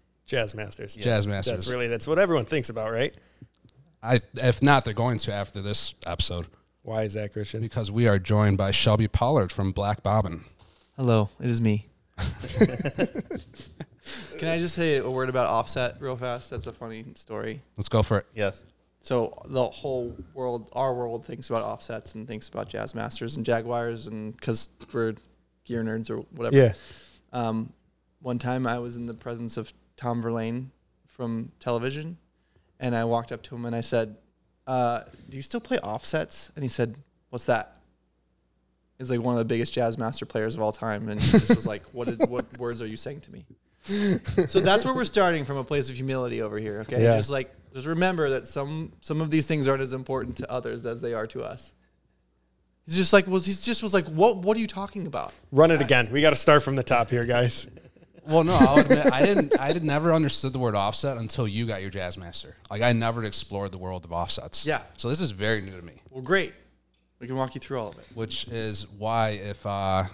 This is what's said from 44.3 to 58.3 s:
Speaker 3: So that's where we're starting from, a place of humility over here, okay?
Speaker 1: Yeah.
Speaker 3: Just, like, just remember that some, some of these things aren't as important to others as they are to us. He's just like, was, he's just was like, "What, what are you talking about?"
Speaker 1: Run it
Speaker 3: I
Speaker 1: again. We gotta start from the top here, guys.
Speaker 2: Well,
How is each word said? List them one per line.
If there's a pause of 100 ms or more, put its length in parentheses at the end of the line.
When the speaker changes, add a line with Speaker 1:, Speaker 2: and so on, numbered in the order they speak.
Speaker 3:
So
that's
where
we're
starting
from,
a
place
of
humility
over
here,
okay?
Speaker 1:
Yeah.
Speaker 3:
Just,
like, (200)
just
remember
that
some, (100)
some
of
these
things
aren't
as
important
to
others
as
they
are
to
us. (1120)
He's
just
like,
was,
he's
just
was
like,
"What,
what
are
you
talking
about?" (200)
Speaker 1:
Run
it
Speaker 3:
I
Speaker 1:
again.
We
gotta
start
from
the
top
here,
guys. (600)
Speaker 2:
Well,